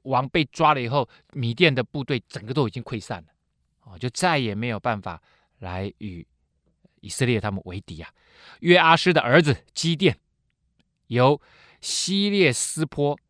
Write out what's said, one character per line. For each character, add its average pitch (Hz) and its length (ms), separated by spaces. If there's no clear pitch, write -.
王 131 240
被 160 160
抓 151 280
了 135 80
以 117 60
后， 131 220
米 117 200
甸 143 220
的 127 80
部 135 220
队 123 240
整 - 160
个 110 100
都 135 140
已 - 20
经 123 140
溃 110 160
散 92 220
了， 82 60
啊， 92 80
就 123 120
再 170 280
也 110 160
没 113 140
有 107 100
办 110 220
法 87 200
来 92 400
与 90 260
以 98 80
色 - 160
列 120 160
他 104 100
们 98 140
为 90 160
敌 80 200
啊。 - 80
约 175 160
阿 165 200
施 180 160
的 156 80
儿 135 220
子 143 220
基 165 220
甸 156 200
由 131 320
希 196 500
列 185 220
斯 - 340
坡 143 320